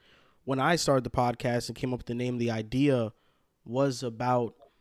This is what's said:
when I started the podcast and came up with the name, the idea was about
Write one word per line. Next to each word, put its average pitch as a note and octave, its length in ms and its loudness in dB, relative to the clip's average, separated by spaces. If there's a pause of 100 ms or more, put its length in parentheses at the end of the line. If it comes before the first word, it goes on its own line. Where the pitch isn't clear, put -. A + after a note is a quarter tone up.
(460)
when C3+ 140 0
I D#3+ 180 4
started C3+ 260 2
the A#2 80 -8
podcast A#2+ 560 0
and A#2+ 100 -10
came C3 160 -2
up A#2+ 60 -4
with - 80 -14
the A#2+ 80 -4
name, B2 240 -2
the A#2 100 0
idea A#2 640 2 (520)
was B2+ 360 0
about A#2+ 540 0 (260)